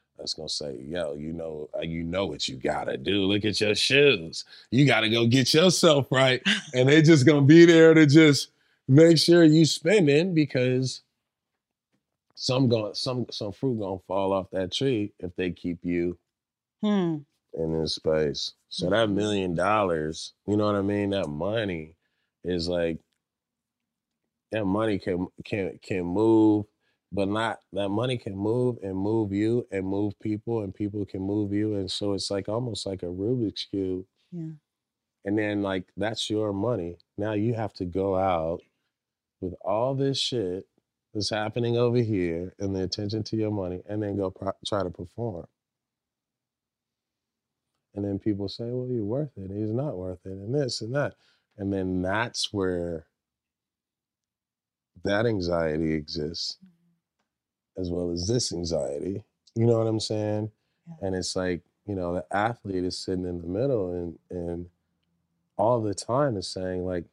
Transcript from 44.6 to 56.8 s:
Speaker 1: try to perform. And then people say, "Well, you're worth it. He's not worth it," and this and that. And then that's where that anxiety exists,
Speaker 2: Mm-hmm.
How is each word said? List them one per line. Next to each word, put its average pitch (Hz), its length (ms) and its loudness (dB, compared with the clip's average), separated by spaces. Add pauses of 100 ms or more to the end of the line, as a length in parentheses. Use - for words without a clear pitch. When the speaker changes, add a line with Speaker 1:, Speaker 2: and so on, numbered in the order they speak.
Speaker 1:
try 101 160 -4
to 90 80 -6
perform. 90 560 -10 (2500)
And 101 100 -4
then 98 140 -4
people 98 300 -4
say, - 220 -12
"Well, 127 200 -6
you're 117 140 -4
worth 127 320 -6
it. 95 140 -12
He's 107 220 -4
not 127 240 -4
worth 90 300 -10
it," 95 60 -12
and 101 220 -8
this 139 260 -4
and 110 140 -8
that. 135 200 -4 (420)
And 98 160 -4
then 92 300 -2
that's 107 500 -4
where 87 540 -4 (2000)
that 101 220 0
anxiety 82 640 0
exists, 78 720 -6
Speaker 2:
Mm-hmm. - 1200 -20